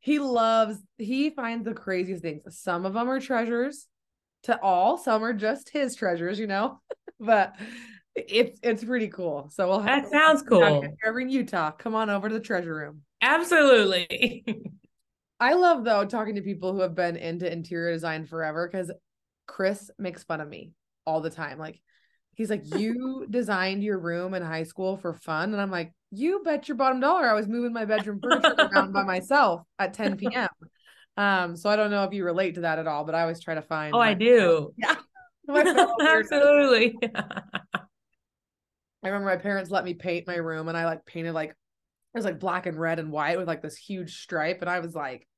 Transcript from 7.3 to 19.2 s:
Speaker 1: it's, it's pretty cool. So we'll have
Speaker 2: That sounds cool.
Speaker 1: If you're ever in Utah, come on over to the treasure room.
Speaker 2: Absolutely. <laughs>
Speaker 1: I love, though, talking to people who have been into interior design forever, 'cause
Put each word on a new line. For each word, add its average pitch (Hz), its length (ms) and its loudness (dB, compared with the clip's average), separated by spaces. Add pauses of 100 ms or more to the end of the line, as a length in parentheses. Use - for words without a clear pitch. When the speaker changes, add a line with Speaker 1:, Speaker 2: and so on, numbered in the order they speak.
Speaker 1:
it's, 226 480 0
it's 226 200 -2
pretty 226 260 -2
cool. 151 440 -8
So 185 140 0
we'll 190 140 2
have 269 240 2
Speaker 2:
That - 60 -8
sounds 302 300 6
cool. 185 220 8
Speaker 1:
If 143 260 4 (140)
you're 220 60 2
ever 233 100 -4
in 254 100 -4
Utah, 196 400 -2
come 220 240 -8
on 220 160 -2
over 202 200 -2
to 220 40 -4
the 220 80 -6
treasure 180 320 -4
room. 151 300 -12 (180)
Speaker 2:
Absolutely. 254 1200 4 (600)
<laughs> - 360 -20
Speaker 1:
I 254 140 4
love, 339 300 4
though, 214 220 2
talking 214 280 -4
to 202 80 -6
people 185 320 -6
who 196 60 -4
have 180 160 -2
been 175 200 -2
into 170 360 -6
interior 170 420 -6
design 160 320 -6
forever, 160 440 -6
'cause 180 220 -6 (540)